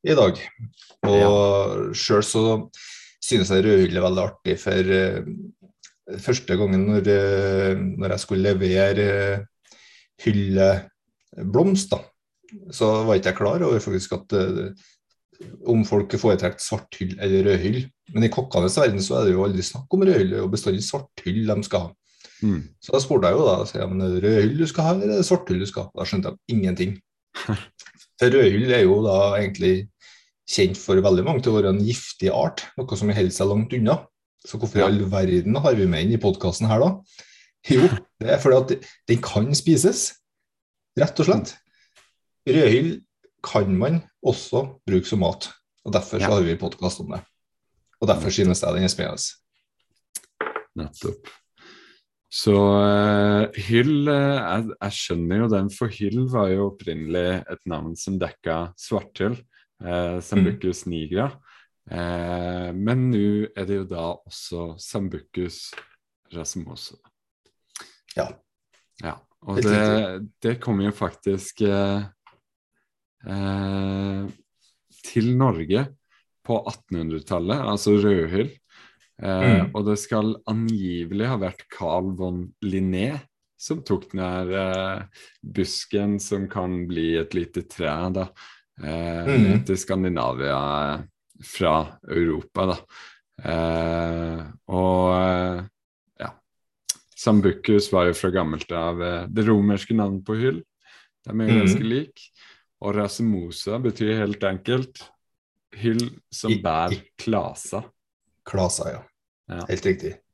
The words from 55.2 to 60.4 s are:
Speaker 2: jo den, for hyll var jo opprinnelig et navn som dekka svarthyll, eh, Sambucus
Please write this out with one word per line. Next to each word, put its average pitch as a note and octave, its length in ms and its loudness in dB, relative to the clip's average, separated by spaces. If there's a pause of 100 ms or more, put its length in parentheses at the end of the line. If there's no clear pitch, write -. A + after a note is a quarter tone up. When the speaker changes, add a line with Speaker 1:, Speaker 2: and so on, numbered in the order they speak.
Speaker 2:
jo A2+ 100 2
den, G2+ 220 2
for A#2 180 -6
hyll G#2+ 400 -4
var A2+ 200 0
jo G2 220 0
opprinnelig F2+ 800 -4
et E2+ 160 -12
navn D#2+ 280 -8
som F#2+ 240 -6
dekka E2+ 560 -6
svarthyll, - 600 -6 (480)
eh, F2 360 -4
Sambucus F#2 640 0